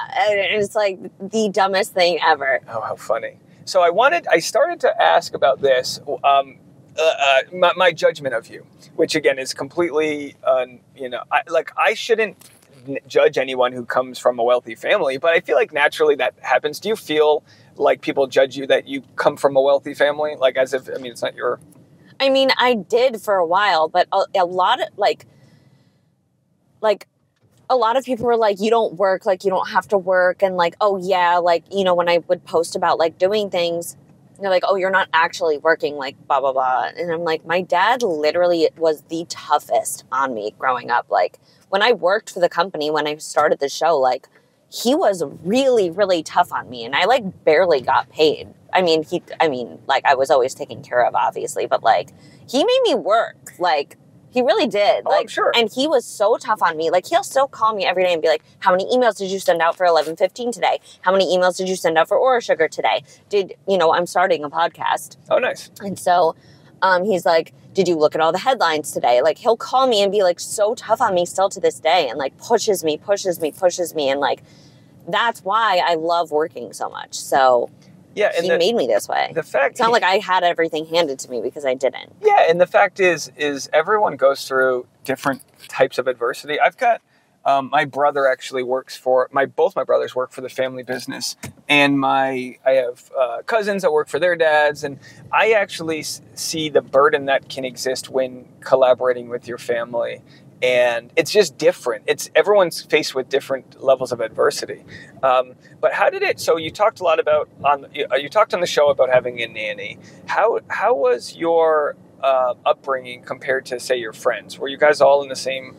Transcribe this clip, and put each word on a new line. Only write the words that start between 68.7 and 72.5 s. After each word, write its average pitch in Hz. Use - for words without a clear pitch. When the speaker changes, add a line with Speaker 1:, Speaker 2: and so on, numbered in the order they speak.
Speaker 1:
today?" 123
Like, 151
he'll 233
call 262
me 220
and 202
be, 208
like, 180
so 214
tough 220
on 220
me 175
still 196
to 190
this 165
day 160
and, 117
like, 135
pushes 202